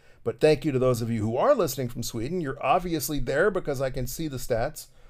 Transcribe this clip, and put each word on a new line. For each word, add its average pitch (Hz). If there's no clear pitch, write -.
But 113
thank 156
you 143
to 127
those 123
of 113
you 113
who 113
are 247
listening 143
from 120
Sweden. 143
You're 135
obviously 160
there 135
because 147
I 135
can 127
see 160
the 135
stats. 123